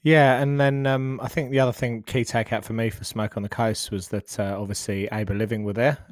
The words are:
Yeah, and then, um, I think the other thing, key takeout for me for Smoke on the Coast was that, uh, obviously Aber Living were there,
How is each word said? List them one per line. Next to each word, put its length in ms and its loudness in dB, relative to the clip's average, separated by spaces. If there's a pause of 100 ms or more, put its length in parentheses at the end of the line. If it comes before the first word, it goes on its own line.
Yeah, 400 8
and 180 2
then, 260 2
um, 360 0
I 60 -6
think 220 -4
the 100 4
other 120 4
thing, 300 -4
key 220 -2
takeout 380 -2
for 120 -8
me 160 0
for 140 -12
Smoke 340 -6
on 40 -4
the 60 -6
Coast 420 -2
was 180 -6
that, 300 -6
uh, 220 -2
obviously 500 -4
Aber 240 -4
Living 300 -2
were 80 -4
there, 240 0 (160)